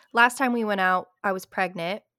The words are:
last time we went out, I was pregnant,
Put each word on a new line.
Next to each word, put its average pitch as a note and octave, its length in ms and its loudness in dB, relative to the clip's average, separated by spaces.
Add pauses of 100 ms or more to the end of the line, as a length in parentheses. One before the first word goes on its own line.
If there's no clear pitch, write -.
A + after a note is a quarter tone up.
(120)
last A#3+ 240 4
time B3+ 160 0
we A#3 100 0
went G#3 180 -2
out, F#3 280 2 (160)
I G3+ 80 2
was F#3+ 140 -6
pregnant, F#3 560 -4 (160)